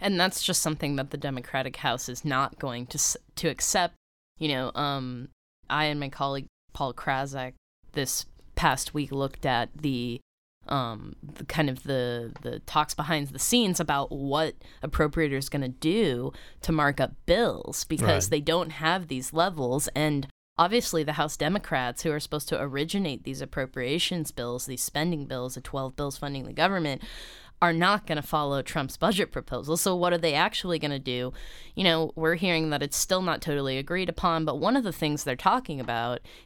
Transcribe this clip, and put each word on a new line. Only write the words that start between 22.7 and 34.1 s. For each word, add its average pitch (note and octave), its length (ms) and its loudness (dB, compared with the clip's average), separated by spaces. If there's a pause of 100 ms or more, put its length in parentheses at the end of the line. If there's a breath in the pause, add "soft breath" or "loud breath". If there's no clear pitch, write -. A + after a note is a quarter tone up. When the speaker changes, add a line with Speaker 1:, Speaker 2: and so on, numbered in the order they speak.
Speaker 1:
these C3+ 160 -6
appropriations C#3 920 -2
bills, B2 340 -4
these C3 160 -6
spending D3+ 440 0
bills, B2+ 280 -4
the C3+ 60 -10
twelve C3+ 340 -4
bills C#3+ 240 -4
funding C#3 280 -6
the A2 60 -10
government, D#3 480 2 (640 loud breath)
are E3+ 100 6
not F3+ 340 4
gonna D3+ 140 0
follow C#3+ 400 0
Trump's - 360 -2
budget F#3+ 340 2
proposal. C#3 460 -2
So F#3 180 4
what F3 180 4
are F3 60 4
they D#3+ 160 2
actually F3 460 0
gonna C#3+ 180 -2
do? B2+ 340 -4 (440 loud breath)
You F#3 80 0
know, E3 320 4
we're D#3+ 180 2
hearing E3 360 2
that C#3+ 120 0
it's C#3+ 140 -2
still F#3 260 2
not E3+ 180 0
totally C#3 380 -2
agreed F3 300 -2
upon, E3 360 0